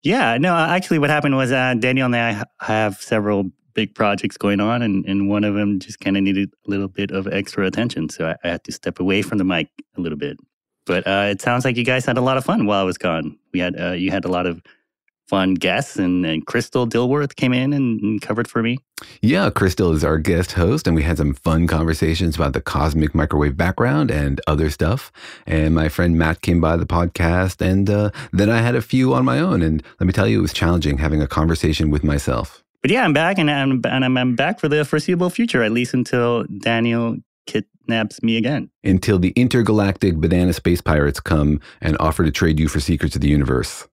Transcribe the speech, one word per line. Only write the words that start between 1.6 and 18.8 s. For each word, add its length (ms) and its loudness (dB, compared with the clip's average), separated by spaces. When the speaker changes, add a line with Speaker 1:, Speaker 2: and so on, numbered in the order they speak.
Speaker 1:
Daniel 320 0
and 100 0
I 160 0
ha-, 120 -6
have 360 0
several 540 0
big 200 -2
projects 420 -2
going 240 0
on, 220 0
and, 240 -2
and 220 -2
one 160 0
of 100 0
them 240 0
just 220 -12
kinda 200 0
needed 320 0
a 40 -8
little 180 -4
bit 220 -6
of 180 -4
extra 380 -4
attention. 420 -4
So 180 -6
I, 180 -4
I 80 -2
had 120 -8
to 80 -12
step 280 -10
away 220 0
from 160 -4
the 60 0
mic 240 0
a 40 -8
little 180 -6
bit. 200 -8
But, 220 -2
uh, 240 0
it 100 -4
sounds 240 0
like 120 0
you 80 -2
guys 200 0
had 140 -2
a 20 0
lot 160 2
of 80 -2
fun 220 0
while 140 2
I 40 0
was 140 -2
gone. 400 -4
We 80 -2
had, 200 -4
uh, 120 -4
you 180 -2
had 140 -4
a 40 -4
lot 180 -2
of 140 -4
fun 260 2
guests, 420 -2
and, 300 0
and 180 -4
Crystal 400 -2
Dilworth 520 -2
came 180 0
in 180 0
and, 300 0
and 180 -2
covered 280 -4
for 140 -4
me. 160 -2